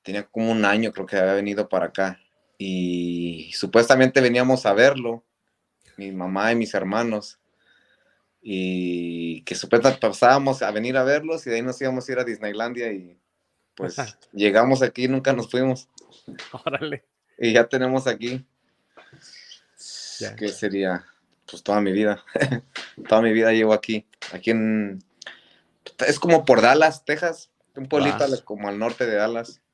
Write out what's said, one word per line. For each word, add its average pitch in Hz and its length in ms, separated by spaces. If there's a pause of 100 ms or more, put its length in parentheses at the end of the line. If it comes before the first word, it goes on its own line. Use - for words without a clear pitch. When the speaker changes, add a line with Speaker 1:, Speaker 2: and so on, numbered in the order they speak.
Speaker 1:
Tenía 101 220
como 113 280
un 110 140
año, 104 260
creo 95 140
que 98 120
había 95 160
venido 101 360
para 87 180
acá. 95 320 (380)
Y 87 960
supuestamente 127 680
veníamos 123 440
a 101 80
verlo, 120 500 (760)
mi 98 140
mamá 95 400
y 117 40
mis 113 180
hermanos. 107 680 (1000)
Y 87 1000
que - 120
supuestamente 131 500
pasábamos 131 580
a 104 80
venir 120 260
a 131 60
verlos 151 420
y 131 40
de 113 80
ahí 117 40
nos 127 200
íbamos 127 260
a 139 40
ir 123 80
a 123 60
Disneylandia 113 680
y, 92 260 (580)
pues, 90 200
Speaker 2:
<laughs> - 380
Speaker 1:
llegamos 110 480
aquí 123 240
y - 20
nunca 135 260
nos 117 160
fuimos. 127 380 (800)
Speaker 2:
Órale. 143 400 (320)
Speaker 1:
Y 113 160
ya 117 140
tenemos 131 400
aquí, 120 380 (1700)
Speaker 2:
Ya. 107 160
Speaker 1:
¿qué 104 140
sería? 98 560 (440)
Pues - 140
toda 104 180
mi 98 100
vida. 104 320 (100)
<laughs> 135 300 (440)
Toda 110 140
mi 113 120
vida 113 180
llevo 110 220
aquí. 107 320 (260)
Aquí 92 200
en, 107 520 (1040)
es - 120
como 165 260
por 113 160
Dallas, 151 440
Texas. 160 440 (260)
Un 135 120
pueblito 139 320
Speaker 2:
Va. 139 60
Speaker 1:
al, 135 180
como 101 260
al 101 100
norte 113 260
de 110 100
Dallas. 117 460 (120)